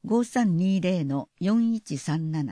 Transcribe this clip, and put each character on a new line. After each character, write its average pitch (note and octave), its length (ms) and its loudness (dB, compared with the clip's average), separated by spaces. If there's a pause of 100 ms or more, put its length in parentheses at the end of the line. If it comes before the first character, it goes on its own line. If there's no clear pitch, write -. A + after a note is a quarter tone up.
五 A#3 200 2
三 G#3 340 0
二 F#3 240 2
零 F3+ 220 0
の C#3 260 -4 (100)
四 A3+ 340 2
一 G3 220 -6
三。 D#3+ 260 -4 (280)